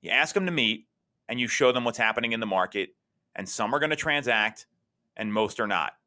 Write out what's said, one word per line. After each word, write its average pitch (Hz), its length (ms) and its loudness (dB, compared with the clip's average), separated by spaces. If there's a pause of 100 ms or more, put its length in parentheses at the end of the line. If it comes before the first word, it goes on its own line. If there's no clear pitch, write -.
You 82 100 -6
ask 135 220 2
them 190 120 0
to 180 60 -2
meet, 113 360 0 (400)
and 120 120 -6
you 120 100 -2
show 127 240 4
them 123 100 0
what's 120 140 -2
happening 117 340 0
in 113 80 -2
the 113 60 -4
market, 95 500 -2 (400)
and 95 140 -10
some 113 260 -2
are 147 40 2
gonna 151 180 0
transact, 120 720 0 (500)
and 107 160 -4
most - 260 0
are 113 80 0
not. 87 260 0 (140)